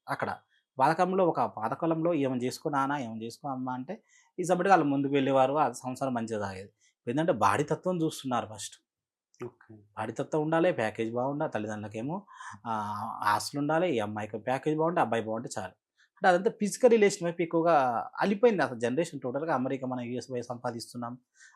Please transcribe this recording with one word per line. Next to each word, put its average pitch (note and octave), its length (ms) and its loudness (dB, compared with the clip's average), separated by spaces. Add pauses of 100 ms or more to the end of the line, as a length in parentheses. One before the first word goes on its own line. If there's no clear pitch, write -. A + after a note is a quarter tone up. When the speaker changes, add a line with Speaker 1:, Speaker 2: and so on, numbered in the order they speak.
Speaker 1:
అక్కడ? C3+ 220 -4 (480)
పాతకంలో F3+ 500 4
ఒక D3+ 140 2 (100)
పాతకాలంలో D#3+ 640 -2
"ఏమని C3 260 0
చేసుకో B2 280 -4
నాన్న, C#3 300 0
ఏమని A2+ 220 -8
చేసుకో A#2 260 -12
అమ్మ" B2+ 240 -6
అంటే C3 220 -8 (460)
ఈ F#3 40 -2
సపటికి F3+ 280 2
వాళ్ళు E3 140 6
ముందుకు C#3 280 2
వెళ్ళేవారు, C3+ 440 4
ఆ D3+ 160 4
సంసారం B2+ 400 -4
మంచిగా A2+ 260 -2
సాగేది. G2 320 -6 (360)
ఏంటంటే D#3 300 2
బాడీ G#2 260 4
తత్వం F3+ 340 -2
చూస్తున్నారు B2+ 500 -2
ఫస్ట్. G#2 280 -14 (640)
Speaker 2:
ఓకే. - 340 -14 (180)
Speaker 1:
బాడీ A2+ 220 -8
తత్వం D3+ 280 -2
ఉండాలి, E3 320 2
ప్యాకేజ్ A2+ 400 -2
బాగుండాలి, C#3 380 -2
తల్లిదండ్రులకేమో, G#2+ 680 -6 (440)
ఆ, A#2 120 -6 (520)
ఆస్తులు G#2+ 340 0
ఉండాలి, D#3 300 2
ఈ B2 100 0
అమ్మాయికి G#2+ 400 -6
ప్యాకేజ్ C3+ 380 -2
బాగుంటే E3 240 2
అబ్బాయి A#2 220 0
బాగుంటే A2+ 260 -6
చాలు. F#2+ 240 -10 (380)
అంటే - 160 0
అదంతా F#3 280 4
ఫిజికల్ G#3 360 4
రిలేషన్ G3+ 340 4
వైపు E3+ 160 -2
ఎక్కువగా E3 320 2 (460)
అలిపోయింది G3+ 440 4
అసలు B2 160 -2
జనరేషన్ C3+ 400 0
టోటల్గా. C#3 360 -2
అమెరికా C3 320 -2
మనం B2 160 -4
యూఎస్ A#2+ 260 -8
పోయి B2 140 -6
సంపాదిస్తున్నాం A#2+ 680 -8 (420)